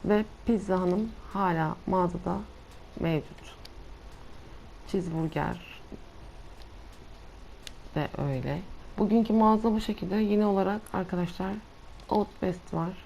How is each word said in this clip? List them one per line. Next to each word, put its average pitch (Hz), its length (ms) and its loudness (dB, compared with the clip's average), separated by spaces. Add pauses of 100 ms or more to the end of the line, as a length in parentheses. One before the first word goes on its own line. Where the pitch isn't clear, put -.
Ve 208 200 6 (220)
Pizza 190 340 4
Hanım 185 280 4 (240)
hala 170 440 2 (100)
mağazada 180 520 2 (640)
mevcut. - 540 -2 (1300)
Cheeseburger 165 920 -2 (2250)
de 151 140 0 (100)
öyle. 139 420 -2 (380)
Bugünkü 214 340 6
mağaza 220 400 8
bu 214 80 2
şekilde. 196 360 -2
Yine 208 300 6
olarak 196 340 4 (120)
arkadaşlar 185 600 0 (560)
Outbest - 680 0
var. 165 180 0 (140)